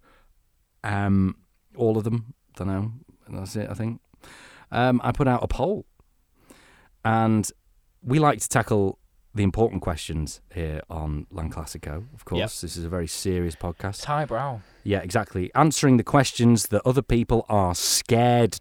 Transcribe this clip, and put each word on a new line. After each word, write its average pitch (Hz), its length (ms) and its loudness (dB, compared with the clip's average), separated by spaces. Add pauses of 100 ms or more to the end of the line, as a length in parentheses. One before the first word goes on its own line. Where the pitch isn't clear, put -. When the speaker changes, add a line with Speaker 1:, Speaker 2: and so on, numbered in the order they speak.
(840)
Speaker 1:
um, 98 520 2 (400)
all 113 220 2
of 104 60 -2
them. 113 300 -4 (220)
Don't - 120 -6
know. 98 240 -4 (380)
That's 98 260 -10
it, 104 140 -6
I 101 60 -8
think. 110 260 -6 (680)
Um, 123 340 2
I 120 80 0
put 139 140 2
out 123 140 2
a 101 60 -4
poll. 175 380 -2 (1160)
And 110 460 2 (540)
we 131 160 2
like 147 200 2
to - 100 -6
tackle 104 480 2 (360)
the 104 100 0
important 98 380 2
questions 80 600 -6 (120)
here 78 360 -6
on 78 420 -6
Lan 80 180 -8
Classico, 80 540 -10 (100)
of - 120 -20
course. 87 140 -4
Speaker 2:
Yep. 107 100 -2
Speaker 1:
This 82 280 -10
is 85 60 -8
a 82 60 -6
very 85 180 -4
serious 87 480 -2
podcast. 92 360 -8
Speaker 2:
It's - 140 -12
highbrow. 139 540 -4 (240)
Speaker 1:
Yeah, 98 160 0
exactly. 92 560 -4
Answering 143 420 4
the 110 60 4
questions 120 640 4
that 104 180 0
other 127 160 2
people 117 460 0
are 98 280 2
scared 120 840 2